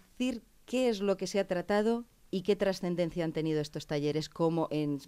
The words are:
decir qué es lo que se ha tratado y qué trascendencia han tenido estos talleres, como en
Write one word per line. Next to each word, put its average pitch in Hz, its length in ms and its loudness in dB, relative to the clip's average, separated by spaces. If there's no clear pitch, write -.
decir 247 260 -2
qué 254 240 0
es 208 120 0
lo 196 180 2
que 190 80 -4
se 196 120 -2
ha 196 80 2
tratado 208 600 0
y 185 100 -2
qué 202 120 4
trascendencia 175 680 0
han 160 80 -2
tenido 156 260 0
estos 147 260 -6
talleres, 147 440 -2
como 165 400 0
en 147 380 -2